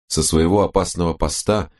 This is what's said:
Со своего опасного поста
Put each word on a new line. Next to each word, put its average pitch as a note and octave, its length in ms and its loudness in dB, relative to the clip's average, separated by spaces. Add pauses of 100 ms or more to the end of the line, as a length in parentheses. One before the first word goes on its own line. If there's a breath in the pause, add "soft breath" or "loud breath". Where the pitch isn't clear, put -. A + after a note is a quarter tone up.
Со - 140 0
своего E2 400 2
опасного F2+ 520 -2
поста F2+ 640 -2